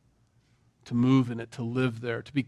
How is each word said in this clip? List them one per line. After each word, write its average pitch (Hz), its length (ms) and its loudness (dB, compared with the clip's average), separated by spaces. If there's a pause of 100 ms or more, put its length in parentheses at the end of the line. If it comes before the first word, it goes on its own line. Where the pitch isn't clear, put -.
(880)
to - 80 -6
move 127 360 4
in 117 80 -6
it, 117 140 -12
to 117 100 -10
live 117 380 -2
there, 117 220 -6
to - 100 -20
be 139 160 -2